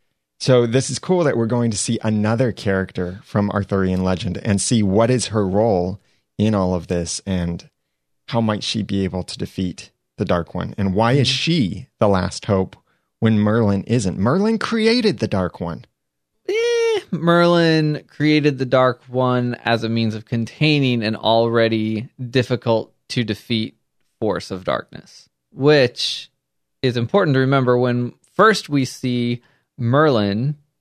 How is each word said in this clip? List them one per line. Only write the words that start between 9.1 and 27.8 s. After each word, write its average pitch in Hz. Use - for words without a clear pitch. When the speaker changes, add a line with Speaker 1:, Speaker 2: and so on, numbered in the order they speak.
Speaker 1:
to -
defeat -
the 107
Dark 87
One? 90
And 95
why 113
is 139
Speaker 2:
Mm. -
Speaker 1:
she 120
the 110
last 92
hope 95
when 110
Merlin 104
isn't? 110
Merlin 196
created 226
the 113
Dark 92
One. 85
Speaker 2:
Eh, 466
Merlin 165
created 147
the 131
Dark 127
One 123
as 113
a 113
means 113
of 107
containing 127
an 107
already 113
difficult 120
to 123
defeat 110
force 101
of 92
darkness, -
which 143
is 123
important 147
to 135
remember 131
when 123